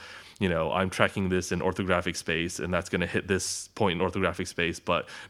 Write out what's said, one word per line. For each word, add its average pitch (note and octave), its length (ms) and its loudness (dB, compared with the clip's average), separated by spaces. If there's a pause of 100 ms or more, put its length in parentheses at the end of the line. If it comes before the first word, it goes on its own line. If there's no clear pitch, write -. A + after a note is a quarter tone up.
(400)
you G2 100 4
know, D#2+ 220 2
I'm F#2+ 180 2
tracking G2 380 2
this F#2 240 0
in F2 100 0
orthographic F2+ 540 0
space, E2+ 420 -2
and F2+ 160 -2
that's E2+ 140 0
gonna F2 180 0
hit - 220 -2
this - 400 -2
point F2 320 0
in F#2 40 2
orthographic F2+ 440 0
space, - 320 -2
but F2 280 0 (220)